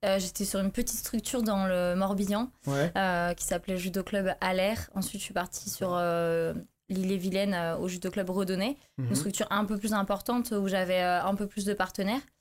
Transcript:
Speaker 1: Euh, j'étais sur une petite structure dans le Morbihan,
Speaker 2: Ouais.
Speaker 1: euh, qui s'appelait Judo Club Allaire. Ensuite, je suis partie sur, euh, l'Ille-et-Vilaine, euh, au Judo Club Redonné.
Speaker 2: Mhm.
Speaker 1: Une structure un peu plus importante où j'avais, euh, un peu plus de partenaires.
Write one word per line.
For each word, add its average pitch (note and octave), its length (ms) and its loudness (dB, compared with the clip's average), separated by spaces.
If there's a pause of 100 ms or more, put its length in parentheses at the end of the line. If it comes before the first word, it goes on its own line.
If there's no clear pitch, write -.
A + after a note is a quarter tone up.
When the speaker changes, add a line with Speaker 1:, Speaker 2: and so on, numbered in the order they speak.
Speaker 1:
Euh, G3 160 4
j'étais F#3 240 -4
sur G3 160 0
une G3 120 2
petite - 280 -2
structure - 420 -2
dans G3 260 2
le F3+ 280 2
Morbihan, G3+ 560 0 (160)
Speaker 2:
Ouais. C#3+ 300 2
Speaker 1:
euh, F3 360 2
qui - 120 -4
s'appelait F#3 320 -2
Judo F#3 260 -2
Club F#3 380 0
Allaire. F#3 520 0
Ensuite, G3 280 -4
je - 40 -6
suis - 80 -12
partie F#3 360 -4
sur, F#3 240 -2
euh, E3+ 600 2 (360)
l'Ille-et-Vilaine, F#3+ 640 0
euh, E3 240 0
au F3 100 -2
Judo F3+ 240 -4
Club F#3+ 180 -2
Redonné. F#3+ 480 0 (200)
Speaker 2:
Mhm. B2+ 120 -2
Speaker 1:
Une - 60 2
structure F#3 360 0
un G3+ 120 2
peu G#3 140 0
plus G#3 160 -2
importante G#3+ 580 0
où G3+ 160 2
j'avais, F#3 340 2
euh, F3+ 220 4
un G3 120 2
peu G3+ 120 -2
plus G3+ 180 -6
de G#3 80 2
partenaires. G3+ 480 0 (200)